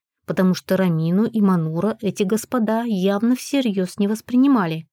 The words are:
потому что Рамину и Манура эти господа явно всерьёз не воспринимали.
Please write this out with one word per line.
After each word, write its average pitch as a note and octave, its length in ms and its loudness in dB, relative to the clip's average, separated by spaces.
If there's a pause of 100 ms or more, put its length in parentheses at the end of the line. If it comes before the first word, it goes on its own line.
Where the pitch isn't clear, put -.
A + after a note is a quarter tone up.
(300)
потому F#3 240 2
что - 220 -2
Рамину F3+ 480 0
и A3+ 160 -2
Манура F3+ 600 0
эти G3+ 220 -2
господа A3 640 -2
явно G#3 520 0
всерьёз G#3+ 640 -2
не G3+ 80 0
воспринимали. A3 880 0